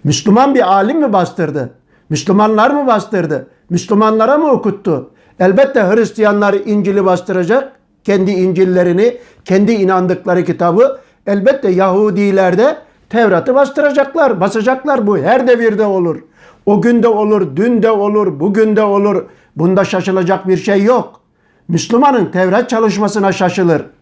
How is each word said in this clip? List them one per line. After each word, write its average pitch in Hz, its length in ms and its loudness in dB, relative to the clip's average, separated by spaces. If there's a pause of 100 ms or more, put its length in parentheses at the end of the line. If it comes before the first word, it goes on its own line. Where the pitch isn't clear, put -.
Müslüman 226 500 2
bir 196 180 2
alim 214 280 0
mi 254 120 0
bastırdı? 160 600 -4 (340)
Müslümanlar 208 640 0
mı 285 160 -2
bastırdı? 180 600 -2 (240)
Müslümanlara 220 680 0
mı 302 120 0
okuttu? 190 600 -2 (300)
Elbette 226 420 2
Hristiyanlar 208 720 0 (100)
İncil'i 202 400 -2
bastıracak. 185 680 -2 (320)
Kendi 196 260 0
İncil'lerini, 185 880 0 (260)
kendi 196 280 2
inandıkları 180 720 0
kitabı. 175 540 0 (280)
Elbette 202 440 0
Yahudiler 190 880 0
de 285 180 2 (340)
Tevrat'ı 208 440 0
bastıracaklar, 277 840 0
basacaklar. 247 680 -2
Bu 202 120 0
her 240 280 0
devirde 226 380 2
olur. 175 380 -2 (440)
O - 160 2
gün 233 200 2
de 233 60 2
olur, 208 480 0
dün 226 260 0
de 226 80 2
olur, 202 500 -2
bugün 208 360 0
de 220 60 2
olur. 202 420 0 (320)
Bunda 185 280 2
şaşılacak 185 640 -2
bir 185 80 2
şey 196 260 0
yok. 233 380 -2 (480)
Müslümanın 233 640 0
Tevrat 185 400 0
çalışmasına 208 600 0
şaşılır. 175 540 0 (160)